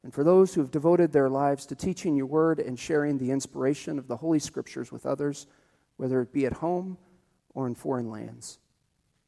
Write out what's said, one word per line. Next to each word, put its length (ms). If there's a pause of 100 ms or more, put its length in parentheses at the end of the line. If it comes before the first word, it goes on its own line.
and 100
for 100
those 300
who 80
have 100
devoted 400
their 180
lives 380
to 80
teaching 400
your 100
word 340
and 200
sharing 380
the 140
inspiration 680
of 80
the 100
Holy 220
Scriptures 520
with 140
others, 400 (520)
whether 240
it 120
be 120
at 80
home 440 (560)
or 140
in 80
foreign 340
lands. 500 (680)